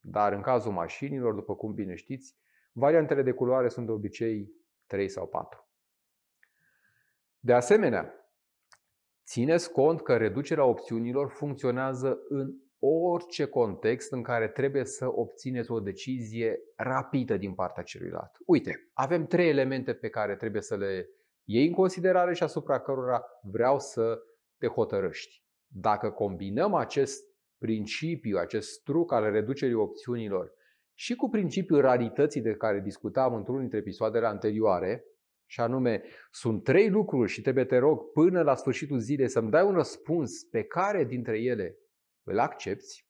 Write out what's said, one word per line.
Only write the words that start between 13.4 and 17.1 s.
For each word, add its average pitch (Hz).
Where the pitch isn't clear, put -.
context 117
în 123
care 113
trebuie 139
să -
obțineți 120
o 113
decizie 110
rapidă 131